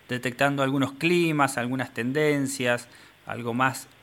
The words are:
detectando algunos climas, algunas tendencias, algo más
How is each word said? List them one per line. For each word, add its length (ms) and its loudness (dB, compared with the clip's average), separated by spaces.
detectando 560 0
algunos 300 0
climas, 640 2
algunas 360 -4
tendencias, 920 0
algo 280 -6
más 360 0